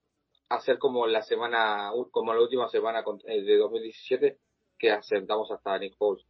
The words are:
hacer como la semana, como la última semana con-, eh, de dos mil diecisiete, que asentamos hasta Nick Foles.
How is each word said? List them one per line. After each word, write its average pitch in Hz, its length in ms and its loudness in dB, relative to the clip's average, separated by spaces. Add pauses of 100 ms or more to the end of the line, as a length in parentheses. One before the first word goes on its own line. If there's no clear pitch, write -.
(500)
hacer 123 300 0
como 123 260 0
la 110 160 2
semana, 110 680 0 (200)
como 113 220 -2
la 113 80 4
última 120 280 2
semana 113 340 -2
con-, 104 240 -8
eh, 107 140 -2
de 104 160 4
dos 104 140 4
mil 113 120 -4
diecisiete, 127 540 -2 (420)
que 113 120 2
asentamos 104 600 -4
hasta 98 260 -4
Nick 95 200 -10
Foles. 104 320 0